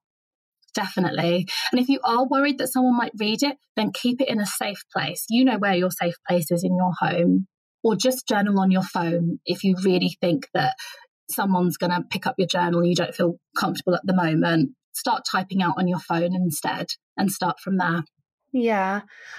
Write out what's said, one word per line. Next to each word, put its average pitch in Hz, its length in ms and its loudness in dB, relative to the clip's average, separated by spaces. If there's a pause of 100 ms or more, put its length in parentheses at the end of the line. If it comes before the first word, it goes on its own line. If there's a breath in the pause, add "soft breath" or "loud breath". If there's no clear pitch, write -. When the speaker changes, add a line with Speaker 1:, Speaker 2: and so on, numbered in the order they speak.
(720)
Speaker 1:
definitely. 175 760 0 (240 loud breath)
And 247 80 2
if 254 80 0
you 269 160 2
are 247 240 2
worried 277 300 2
that 262 120 -2
someone 254 280 4
might 240 220 -2
read 214 240 0
it, 277 140 0 (180)
then 214 180 0
keep 247 280 -2
it 254 60 0
in 226 120 0
a 208 80 -2
safe 208 340 -6 (100)
place. - 380 -6
You 240 160 4
know 233 140 4
where 196 160 2
your 180 160 2
safe 175 240 -2 (120)
place 175 220 0
is 170 140 0
in 180 120 2
your 180 240 2
home, 180 460 2 (380)
or 220 120 4
just 254 320 0
journal 202 320 2
on 190 120 4
your 185 120 4
phone 170 640 -2
if - 180 -4
you 190 200 4
really 180 360 2
think 170 360 0
that 151 200 0 (540 loud breath)
someone's 185 460 0
gonna 175 340 -2
pick - 160 -6
up - 120 -4
your 185 100 0
journal 175 320 0
and 175 80 4
you 175 80 2
don't 170 180 -2
feel 175 220 0 (220)
comfortable - 380 -2
at - 100 -2
the 190 100 0
moment. 165 560 2 (220)
Start - 360 -4
typing 190 320 -2
out 175 160 0
on 190 80 0
your 180 140 0
phone 175 340 -2
instead 180 540 -4 (300)
and 190 120 0
start 180 300 -4
from 190 180 -2
there. 175 260 0 (500)
Speaker 2:
Yeah. 208 480 0 (380 loud breath)